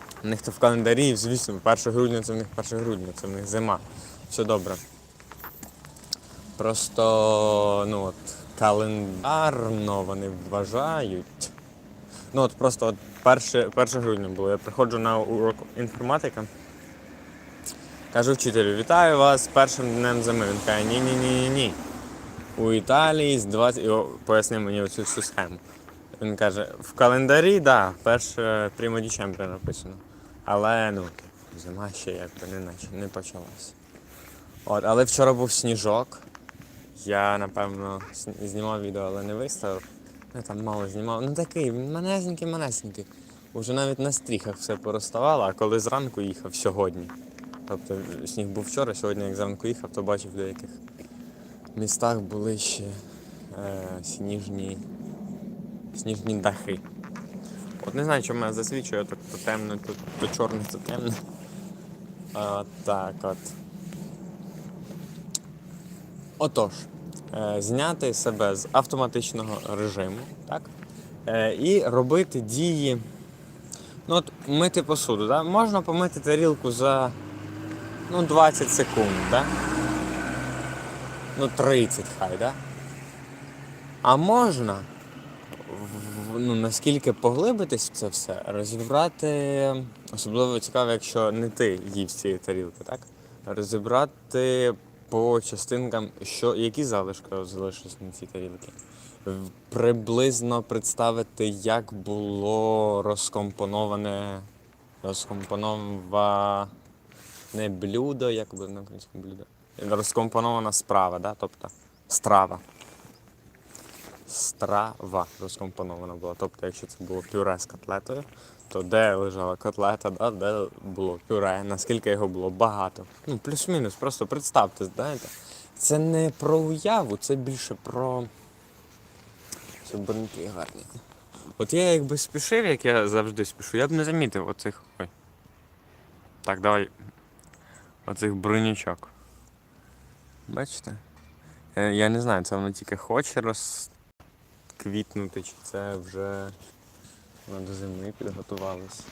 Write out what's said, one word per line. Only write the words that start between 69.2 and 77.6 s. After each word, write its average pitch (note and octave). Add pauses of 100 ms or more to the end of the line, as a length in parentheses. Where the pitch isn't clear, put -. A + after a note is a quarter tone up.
режиму, G2 (300)
так? - (640)
Е, A2
і E3+
робити B2+
дії. C3+ (1080)
Ну E3
от F3 (160)
мити D#3+
посуду, A#2+
да? D3
Можна G3+
помити E3+
тарілку D3
за, C3 (1000)